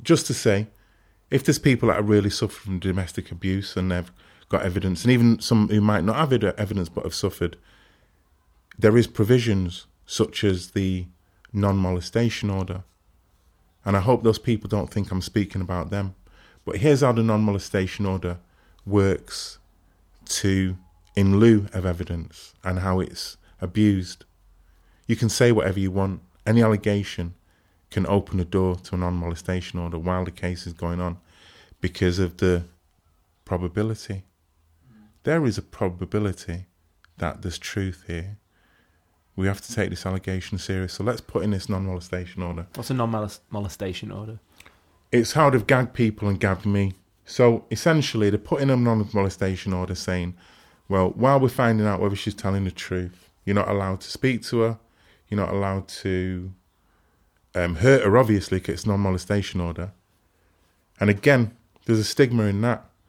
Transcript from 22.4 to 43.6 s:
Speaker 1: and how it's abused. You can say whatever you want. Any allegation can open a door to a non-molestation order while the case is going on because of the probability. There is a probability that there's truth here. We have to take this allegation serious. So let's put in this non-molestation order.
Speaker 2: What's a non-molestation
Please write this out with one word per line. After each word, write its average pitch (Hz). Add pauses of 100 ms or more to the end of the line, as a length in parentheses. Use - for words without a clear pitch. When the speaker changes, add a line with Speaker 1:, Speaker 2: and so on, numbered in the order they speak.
Speaker 1:
and 92
how 92
it's - (240)
abused. 95 (800)
You 117
can 113
say 120
whatever 98
you 95
want. 98 (260)
Any 113
allegation 101 (560)
can 92
open 98
a 87
door 92
to -
a 90
non-molestation 90
order 85
while 92
the 85
case 90
is 87
going 87
on 90 (640)
because 90
of 90
the 90 (800)
probability. 95 (1000)
There 156
is 117
a 98
probability 92 (520)
that -
there's 87
truth -
here. 90 (1000)
We 95
have 98
to -
take 95
this 90
allegation 92
serious. 92
So 98
let's 113
put -
in 104
this 95
non-molestation 92
order. 87
Speaker 2:
What's 120
a 135
non-molestation 104